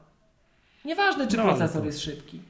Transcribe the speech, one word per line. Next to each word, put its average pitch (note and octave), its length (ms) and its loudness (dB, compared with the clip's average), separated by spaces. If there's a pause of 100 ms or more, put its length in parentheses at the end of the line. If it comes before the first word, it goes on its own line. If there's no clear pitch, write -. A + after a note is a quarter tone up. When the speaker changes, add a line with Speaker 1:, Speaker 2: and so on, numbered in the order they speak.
(840)
Speaker 1:
Nieważne, E4 420 0
czy G3+ 100 0
Speaker 2:
No, A3+ 60 2
ale F#3 100 6
Speaker 1:
procesor D#3 280 0
Speaker 2:
to D3+ 60 -2
Speaker 1:
jest D3 140 -6
szybki. D#3 500 -12